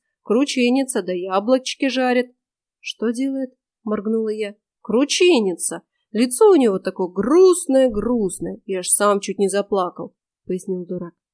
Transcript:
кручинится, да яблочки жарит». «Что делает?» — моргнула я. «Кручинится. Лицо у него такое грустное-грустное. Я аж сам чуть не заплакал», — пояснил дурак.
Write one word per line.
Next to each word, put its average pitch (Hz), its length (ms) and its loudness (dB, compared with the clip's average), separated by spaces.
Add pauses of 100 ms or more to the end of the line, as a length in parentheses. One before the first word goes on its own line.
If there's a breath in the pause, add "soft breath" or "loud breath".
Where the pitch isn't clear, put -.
(240)
кручинится, 254 800 0
да 180 100 -6
яблочки 208 760 -2
жарит». 247 440 -2 (460)
«Что - 320 -6
делает?» — 262 400 -6 (320)
моргнула 220 460 -4
я. 214 260 -8 (260)
«Кручинится. 233 1000 0 (280)
Лицо 247 380 4
у 381 60 8
него 226 240 2
такое 185 300 -4
грустное-грустное. 233 1600 2
Я 190 140 -4
аж 180 100 -6
сам 202 300 2
чуть 196 180 -8
не 202 100 2
заплакал», — 190 680 -4 (320)
пояснил 180 400 -6
дурак. 175 260 -10 (200)